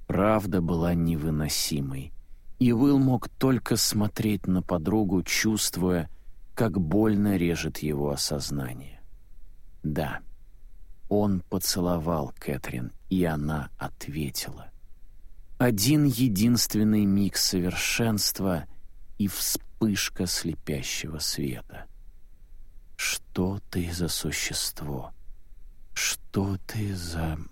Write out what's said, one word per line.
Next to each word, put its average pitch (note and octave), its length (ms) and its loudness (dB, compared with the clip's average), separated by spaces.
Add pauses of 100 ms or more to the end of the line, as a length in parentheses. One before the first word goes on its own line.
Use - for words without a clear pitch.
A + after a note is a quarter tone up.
Правда G2 540 4
была E2+ 320 2
невыносимой, D#2 1200 0 (440)
и B2 140 6
Уилл C#3 280 6
мог C3 280 4
только B2+ 480 2
смотреть G#2 720 2
на F#2 140 4
подругу, F2+ 600 2
чувствуя, F2+ 840 2 (460)
как A2+ 240 2
больно G2+ 560 4
режет E2 440 0
его D2 320 0
осознание. C2+ 880 -4 (840)
Да, D2+ 380 -2 (880)
он G2+ 320 2
поцеловал E2+ 960 0
Кэтрин, B1+ 540 -4 (160)
и F#2 160 4
она D2+ 520 0
ответила. - 920 -6 (880)
Один B2 480 6
единственный G#2+ 1000 4
миг G2 320 4
совершенства F#2+ 1300 2 (520)
и G2+ 100 2
вспышка - 1000 0
слепящего D#2 920 -4
света. - 640 -4 (1120)
«Что - 640 -2 (100)
ты E2+ 220 -2
за E2+ 180 -2
существо? - 1040 -4 (800)
Что - 640 0 (100)
ты G#2 260 -2
за... E2 440 -2 (140)